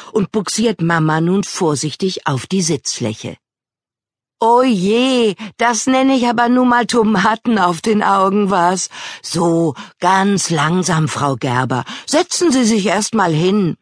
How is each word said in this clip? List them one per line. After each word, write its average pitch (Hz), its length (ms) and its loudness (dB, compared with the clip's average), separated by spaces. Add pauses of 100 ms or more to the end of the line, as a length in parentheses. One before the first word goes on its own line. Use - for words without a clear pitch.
(120)
und 196 200 -2
bugsiert 220 480 -2
Mama 160 400 0
nun 185 240 0
vorsichtig 156 840 -4
auf 135 200 -4
die 190 160 -2
Sitzfläche. 117 760 -6 (1040)
„Oh 233 220 4
je, 233 720 2 (240)
das 233 280 -2
nenne 262 300 2
ich 240 120 0
aber 240 200 2
nun 254 220 2
mal 240 160 2
Tomaten 220 720 0
auf 175 240 0
den 214 200 0
Augen, 196 460 2
was? 180 400 0 (320)
So, 170 540 0 (240)
ganz 190 500 0
langsam, 160 600 0
Frau 139 280 -2
Gerber. 127 480 -2 (220)
Setzen 349 440 0
Sie 254 140 4
sich 214 220 2
erst 202 280 -2
mal 185 200 2
hin.“ 180 480 0